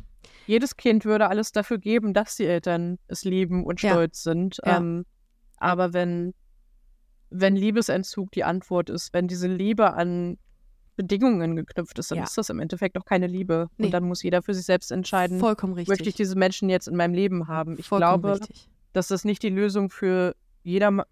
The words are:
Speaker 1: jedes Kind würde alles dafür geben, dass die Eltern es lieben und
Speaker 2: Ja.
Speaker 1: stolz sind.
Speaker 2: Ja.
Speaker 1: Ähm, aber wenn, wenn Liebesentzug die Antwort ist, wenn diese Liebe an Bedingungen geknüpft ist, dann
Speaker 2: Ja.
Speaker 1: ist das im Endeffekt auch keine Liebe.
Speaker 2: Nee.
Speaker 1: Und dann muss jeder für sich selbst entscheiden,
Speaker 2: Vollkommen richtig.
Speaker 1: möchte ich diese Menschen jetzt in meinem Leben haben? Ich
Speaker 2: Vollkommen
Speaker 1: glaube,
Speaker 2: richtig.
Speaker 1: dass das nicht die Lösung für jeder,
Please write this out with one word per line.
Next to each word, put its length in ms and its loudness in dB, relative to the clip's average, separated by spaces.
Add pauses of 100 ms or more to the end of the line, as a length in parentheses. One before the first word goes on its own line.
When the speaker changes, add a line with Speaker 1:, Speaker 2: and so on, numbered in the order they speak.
(480)
Speaker 1:
jedes 300 2
Kind 280 4
würde 220 4
alles 240 -2
dafür 260 -2
geben, 360 0
dass 240 0
die 80 0
Eltern 520 0 (100)
es 180 -8
lieben 400 0
und 160 -4
Speaker 2:
Ja. 100 4
Speaker 1:
stolz 320 2
sind. 420 -2
Speaker 2:
Ja. 120 4
Speaker 1:
Ähm, 280 -4 (520)
aber 360 0
wenn, 400 -2 (960)
wenn 260 2
Liebesentzug 760 0
die 120 -2
Antwort 460 -2
ist, 240 -8
wenn 140 0
diese 200 -4
Liebe 460 2
an 440 -2 (580)
Bedingungen 600 2
geknüpft 440 -8
ist, 120 -8
dann 80 -4
Speaker 2:
Ja. 40 -4
Speaker 1:
ist 140 -8
das 120 -2
im 100 -6
Endeffekt 380 -4
auch 80 -10
keine 220 2
Liebe. 400 -2 (100)
Speaker 2:
Nee. 100 0
Speaker 1:
Und 40 -4
dann 140 0
muss 180 -4
jeder 180 2
für 120 -4
sich 120 -6
selbst 260 0
entscheiden, 480 0
Speaker 2:
Vollkommen 340 0
richtig. 160 -4
Speaker 1:
möchte 200 0
ich 60 -2
diese 220 -2
Menschen 320 2
jetzt 180 2
in 80 -4
meinem 180 2
Leben 340 0
haben? 300 -4
Ich 100 -14
Speaker 2:
Vollkommen 340 4
Speaker 1:
glaube, 180 0
Speaker 2:
richtig. 300 -18 (240)
Speaker 1:
dass 160 0
das 160 -2
nicht 180 0
die 60 0
Lösung 400 0
für 460 0 (280)
jeder, 480 2